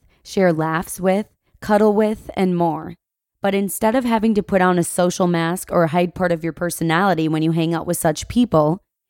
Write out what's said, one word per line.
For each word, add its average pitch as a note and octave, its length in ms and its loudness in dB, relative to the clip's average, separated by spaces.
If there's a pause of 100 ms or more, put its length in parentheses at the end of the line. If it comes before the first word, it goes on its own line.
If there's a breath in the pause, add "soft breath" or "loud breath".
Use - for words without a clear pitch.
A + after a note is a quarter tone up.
(240)
share F#3 300 2
laughs D#3+ 460 -4
with, F#3+ 280 0 (320)
cuddle G#3 340 4
with, G#3+ 420 -2
and F#3 200 0
more. E3 380 -4 (480)
But G3 140 0
instead G3+ 400 -2
of C4 100 0
having A3+ 300 2
to G3 80 0
put F#3+ 180 0
on F3+ 160 2
a E3+ 60 2
social F3+ 420 0
mask E3+ 460 -2
or E3+ 160 2
hide F3 260 0
part F3+ 180 -2
of D#3+ 120 -4
your D#3+ 100 -4
personality E3 720 0
when D#3 140 0
you D#3+ 100 2
hang E3 220 0
out - 140 -4
with E3+ 100 -2
such - 300 -2
people, E3+ 560 2 (260)